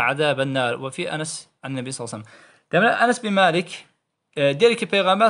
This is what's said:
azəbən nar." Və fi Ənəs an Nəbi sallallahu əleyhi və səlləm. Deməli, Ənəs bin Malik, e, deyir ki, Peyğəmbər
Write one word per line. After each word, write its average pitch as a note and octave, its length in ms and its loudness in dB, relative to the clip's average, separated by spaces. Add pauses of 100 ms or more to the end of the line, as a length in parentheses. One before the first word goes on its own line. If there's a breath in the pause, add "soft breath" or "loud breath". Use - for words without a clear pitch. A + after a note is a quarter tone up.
(120)
azəbən C#3 420 0
nar." B2 280 -2
Və C3 100 -10
fi F3 140 -8
Ənəs D#3+ 400 -8 (180)
an C3+ 140 -8
Nəbi B2+ 160 -10
sallallahu A#2 220 -10
əleyhi G#2 100 -12
və - 60 -20
səlləm. - 420 -20
Deməli, G#3 200 4 (100)
Ənəs B3 200 2
bin G#3+ 100 -4
Malik, F3 420 2 (600)
e, C#3+ 120 2 (120)
deyir A#3 200 6
ki, G3+ 140 -4
Peyğəmbər G3 360 4